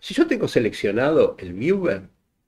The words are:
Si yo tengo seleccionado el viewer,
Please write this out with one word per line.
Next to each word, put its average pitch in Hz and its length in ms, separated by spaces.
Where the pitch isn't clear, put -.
Si - 140
yo 320 120
tengo 226 220
seleccionado 117 880
el 90 140
viewer, 131 560